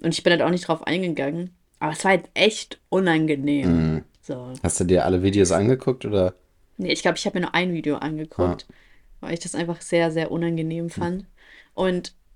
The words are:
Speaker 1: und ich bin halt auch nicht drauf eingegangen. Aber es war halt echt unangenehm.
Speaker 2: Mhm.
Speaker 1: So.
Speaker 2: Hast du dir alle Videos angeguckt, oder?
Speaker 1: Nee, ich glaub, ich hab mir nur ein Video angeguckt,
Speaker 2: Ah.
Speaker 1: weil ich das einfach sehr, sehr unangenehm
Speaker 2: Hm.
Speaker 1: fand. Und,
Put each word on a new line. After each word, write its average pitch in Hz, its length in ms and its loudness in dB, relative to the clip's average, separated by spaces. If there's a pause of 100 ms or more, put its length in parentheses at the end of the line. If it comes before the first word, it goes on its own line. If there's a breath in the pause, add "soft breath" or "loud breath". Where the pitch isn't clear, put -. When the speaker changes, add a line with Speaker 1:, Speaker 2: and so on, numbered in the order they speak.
Speaker 1:
und 165 100 0
ich - 100 -4
bin 175 100 4
halt 156 100 4
auch 147 80 2
nicht 180 180 -2
drauf 160 180 -2
eingegangen. 170 680 -4 (240)
Aber 151 140 -4
es - 120 -6
war 196 80 4
halt 185 220 2
echt - 460 0 (100)
unangenehm. 143 1040 2
Speaker 2:
Mhm. - 100 -4 (160)
Speaker 1:
So. 127 320 -10 (100)
Speaker 2:
Hast - 180 -2
du 95 40 0
dir 90 220 4
alle 90 160 2
Videos 95 300 4
angeguckt, 127 520 2
oder? 98 300 0 (440)
Speaker 1:
Nee, 180 140 -2
ich - 100 -4
glaub, 170 140 0
ich - 100 -6
hab 202 80 -4
mir 185 60 -2
nur 170 140 -4
ein 180 180 0
Video 156 240 -2
angeguckt, 156 720 -4
Speaker 2:
Ah. - 60 -20 (460 soft breath)
Speaker 1:
weil 165 140 -8
ich 165 60 -4
das - 140 -10
einfach 170 260 -4
sehr, 170 300 2
sehr 160 200 -2
unangenehm 165 560 -2
Speaker 2:
Hm. 170 40 -8
Speaker 1:
fand. 180 340 -6 (500 soft breath)
Und, 180 400 -2 (220)